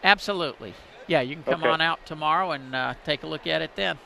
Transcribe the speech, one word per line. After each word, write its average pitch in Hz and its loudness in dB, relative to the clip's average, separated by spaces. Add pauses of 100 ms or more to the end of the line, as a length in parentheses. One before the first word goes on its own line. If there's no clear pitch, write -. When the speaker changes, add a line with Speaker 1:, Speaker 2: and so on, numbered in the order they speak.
Speaker 1:
Absolutely. 180 2 (340)
Yeah, 156 4
you 131 -4
can 160 -16
come 160 2
Speaker 2:
Okay. 160 0
Speaker 1:
on 160 2
out 165 0
tomorrow 160 0
and, 135 -6
uh, 127 -2 (100)
take 147 0
a 156 -8
look 156 -8
at 160 2
it 160 -6
then. 180 -2